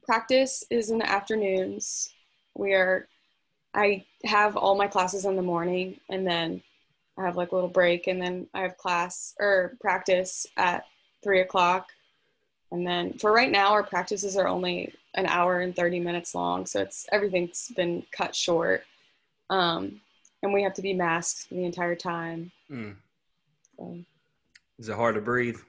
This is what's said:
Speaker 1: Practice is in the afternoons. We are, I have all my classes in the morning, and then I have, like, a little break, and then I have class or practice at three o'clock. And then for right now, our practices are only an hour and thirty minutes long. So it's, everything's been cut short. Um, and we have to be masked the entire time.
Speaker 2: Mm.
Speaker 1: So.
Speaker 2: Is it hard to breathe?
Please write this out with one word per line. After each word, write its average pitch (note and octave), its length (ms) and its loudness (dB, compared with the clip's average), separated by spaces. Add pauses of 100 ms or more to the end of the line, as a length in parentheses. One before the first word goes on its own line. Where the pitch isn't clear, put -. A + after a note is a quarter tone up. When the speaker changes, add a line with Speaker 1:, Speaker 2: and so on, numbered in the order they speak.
Speaker 1:
Practice C4 640 2
is A3+ 200 0
in A3+ 80 0
the A3 120 0
afternoons. G3+ 1000 -2 (460)
We G3 180 0
are, F#3 340 4 (640)
I G3+ 320 2 (200)
have G#3 320 4
all G3 180 4
my G3+ 120 2
classes F#3+ 360 -2
in F#3+ 140 0
the F#3 40 0
morning, F3+ 560 -2 (120)
and F#3+ 180 -4
then E3+ 340 -2 (560)
I F#3+ 60 -6
have, F3 140 -2
like, F3+ 160 -2
a - 20 0
little F3+ 140 0
break, F3 380 2
and F#3 140 -2
then F3+ 320 -6
I F#3+ 100 -4
have F3+ 120 -4
class F3+ 640 -4
or F#3+ 400 2
practice F#3 680 0 (120)
at F3 260 2 (400)
three G3 160 4
o'clock. F#3 480 2 (880)
And F3 120 -2
then F3 280 -2
for G#3 180 2
right A#3 180 4
now, G3+ 220 4
our G#3 100 4
practices G3 540 -4
are F#3 100 2
only F3+ 480 -2 (200)
an F#3+ 120 0
hour F3+ 360 2
and F3+ 120 -2
thirty F3 280 0
minutes F3 340 -4
long. F3+ 300 -2
So - 160 -2
it's, - 320 -6
everything's F#3 640 -2
been F3 340 -2
cut - 240 -4
short. - 480 0 (680)
Um, F#3+ 520 0 (420)
and G3+ 100 2
we G3+ 100 4
have F#3+ 100 0
to F#3+ 80 -10
be F#3+ 120 -2
masked F3 560 -2
the F3+ 140 -6
entire F3 320 -2
time. E3+ 560 -8 (180)
Speaker 2:
Mm. A2 260 -10 (840)
Speaker 1:
So. F3 220 -14 (800)
Speaker 2:
Is A2 100 -12
it G#2 80 -6
hard A2+ 180 2
to G#2+ 60 -2
breathe? A#2+ 360 -2 (120)